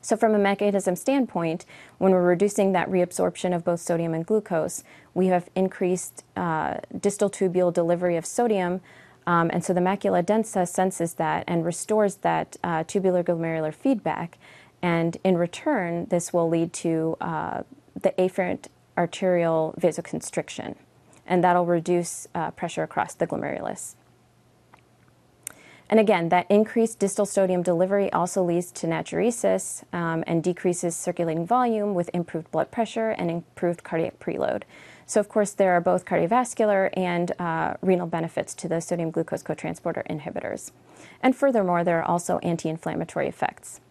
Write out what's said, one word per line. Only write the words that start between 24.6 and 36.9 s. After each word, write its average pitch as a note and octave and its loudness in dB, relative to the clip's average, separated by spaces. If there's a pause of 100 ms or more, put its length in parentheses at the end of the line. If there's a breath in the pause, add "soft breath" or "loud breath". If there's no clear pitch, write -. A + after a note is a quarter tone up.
And A3 6
again, F#3+ 4
that F3+ 2
increased A3 2
distal G3 0
sodium F#3 2
delivery F#3 2
also F3+ 0
leads F3 0
to - -6
natriuresis, F#3 -2 (100)
um, E3 -2
and E3 0
decreases F3 -2
circulating E3+ -4
volume A3 0
with F3 -2
improved F3+ -6
blood - -2
pressure A3+ -2
and F3 -2
improved E3+ -4
cardiac - -4
preload. - -4 (420 loud breath)
So - 2
of G#3 -2
course, G3+ 0
there F#3+ 4
are F3 4
both F3+ 2
cardiovascular G3+ 2